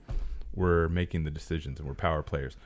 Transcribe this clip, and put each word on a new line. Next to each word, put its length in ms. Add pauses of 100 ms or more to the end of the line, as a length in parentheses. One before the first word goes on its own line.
(540)
were 360
making 340
the 80
decisions 480
and 80
were 80
power 260
players. 440